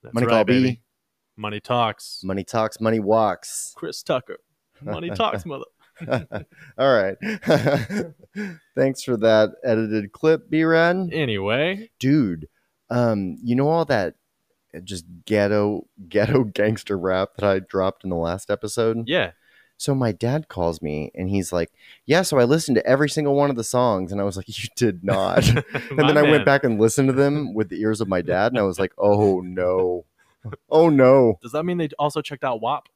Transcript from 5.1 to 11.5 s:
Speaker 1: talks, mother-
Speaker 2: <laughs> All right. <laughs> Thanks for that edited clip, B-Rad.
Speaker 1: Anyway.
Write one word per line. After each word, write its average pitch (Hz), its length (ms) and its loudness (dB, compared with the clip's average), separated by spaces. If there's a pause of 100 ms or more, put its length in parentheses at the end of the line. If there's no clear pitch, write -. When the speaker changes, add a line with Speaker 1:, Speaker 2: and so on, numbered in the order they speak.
Speaker 1:
talks, 190 300 -4
mother- 139 200 -10 (360)
Speaker 2:
<laughs> 165 80 -12 (680)
All 131 160 4
right. 98 280 0
<laughs> 180 920 -2 (600)
Thanks 135 280 0
for 123 140 -2
that 107 340 4 (120)
edited 110 480 -2
clip, 156 380 0
B-Rad. 165 640 2
Speaker 1:
Anyway. 143 760 -2 (100)